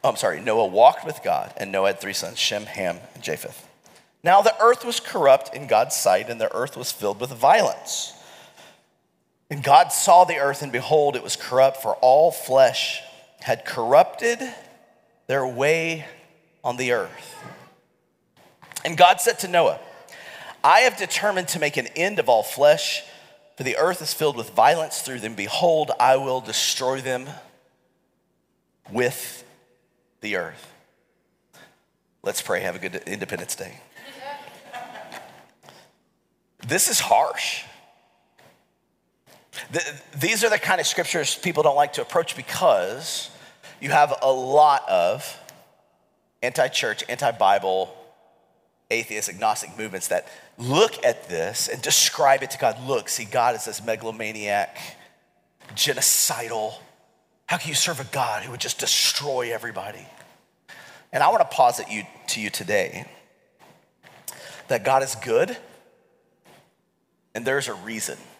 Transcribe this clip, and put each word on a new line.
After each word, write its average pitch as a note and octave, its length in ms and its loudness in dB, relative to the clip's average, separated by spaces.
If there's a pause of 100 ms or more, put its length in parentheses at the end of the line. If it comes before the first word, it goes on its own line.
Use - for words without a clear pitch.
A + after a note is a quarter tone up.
Oh, C3+ 60 4
I'm A2 60 -4
sorry, F2 240 -2
Noah G#2+ 260 0
walked A2 380 6
with D#3 200 -10
God, C#2 320 -4
and G2 160 -8
Noah G2 160 2
had F#2+ 120 -2
three G2 120 -8
sons, F#2 260 -8
Shem, G#2 260 -2
Ham, F2+ 360 -6 (140)
and - 100 -20
Japheth. - 420 -8 (560)
"Now F3 180 6
the G#3+ 220 4
earth B3 220 4
was A#3+ 160 -4
corrupt C3+ 520 4
in C#3 140 -12
God's A#2 300 2
sight, G2 340 2
and A#2 100 -6
the - 140 -2
earth B2 220 -4
was B2 160 -8
filled G2+ 260 -4
with B2 120 -6
violence. C#3 840 2 (1400)
And C#3+ 140 -8
God D#3+ 280 6
saw F3+ 300 6
the E3+ 160 2
earth, C#3 240 0
and C#3 80 -10
behold, C#3 460 0
it - 80 -6
was - 100 -6
corrupt, C3+ 480 2
for - 140 0
all C#3+ 340 6
flesh - 720 2 (380)
had A#2 240 -4
corrupted A3 920 2 (720)
their C3+ 180 0
way D3+ 640 0 (560)
on B2 140 -4
the B2 160 0
earth. - 420 -4 (1500)
And E3 120 -4
God F3+ 240 8
said A3+ 200 0
to G3 80 -4
Noah, E3+ 320 2 (840)
'I E3+ 180 8
have A#3+ 160 2
determined F#3+ 520 -2
to F3+ 120 -4
make D3 160 -2
an B2+ 120 -4
end F#3 300 -2
of D3+ 100 0
all A2+ 140 6
flesh, D3 600 4 (540)
for - 60 -10
the B2+ 140 -2
earth F3 240 0
is D3+ 120 -6
filled D3 240 -2
with A2+ 140 -8
violence D3+ 500 2
through B2+ 200 -8
them. A2 140 -8
Behold, D3+ 640 0
I C3 180 6
will C3+ 240 -2
destroy B2+ 600 -2
them B2+ 300 -6 (1600)
with B2 540 -4 (800)
the G#2+ 120 -6
earth.'" E2+ 320 -6 (1600)
Let's G2+ 200 -6
pray. F2 200 -4
Have F2+ 120 -6
a F2+ 60 -12
good F2+ 160 -10 (100)
Independence F#2 480 -8
Day. F#2+ 260 -14 (2750)
This D#3 220 0
is A#3+ 100 0
harsh. - 640 0 (2000)
Th-, D3 220 -6 (200)
these G3 300 0
are A#3 40 4
the G#3 100 2
kind F#3 220 0
of C#3+ 60 -2
scriptures E3 500 -2
people D#3 260 -2
don't C#3+ 140 4
like D3 180 2
to C3+ 80 -6
approach - 340 -4
because B2+ 960 -2 (500)
you C#3 100 -6
have D3 300 4
a C3+ 100 4
lot C3+ 580 4
of F#2+ 500 0 (1040)
anti-church, B2 680 -2
anti-Bible, G2 880 0 (920)
atheist, A2 380 -6
agnostic G#2+ 480 -4
movements G2+ 320 -8
that - 200 -4 (300)
look C#3+ 460 0
at A#2+ 240 -2
this F2 400 -4
and B2+ 140 -10
describe C#3 600 2
it B2+ 100 -10
to - 60 -12
God. A#2 280 -2
"Look, B2+ 220 -4
see, - 160 -6
God A#2 300 0
is A2+ 100 -8
this G2+ 180 -10
megalomaniac, A2 960 -6 (960)
genocidal. A2+ 1000 -2 (720)
How F3 120 -4
can D#3 100 -8
you D3+ 60 -8
serve D3 260 -2
a C3+ 40 -8
God G#2+ 380 -4
who C3+ 80 -14
would A#2+ 100 -12
just - 180 -6
destroy B2+ 760 -2
everybody?" G#2 540 -12 (1080)
And C3+ 100 2
I C#3 60 6
wanna - 180 4
posit A#2+ 440 0
you, G#2+ 160 -8 (220)
to - 120 -6
you G#2+ 100 -4
today F#2+ 560 -4 (1600)
that A#2 160 -2
God C3+ 180 4
is C3+ 120 -6
good B2 420 0 (1800)
and A#2 120 -8
there's C3 220 -2
a A2 60 -8
reason. G2 440 -10 (220)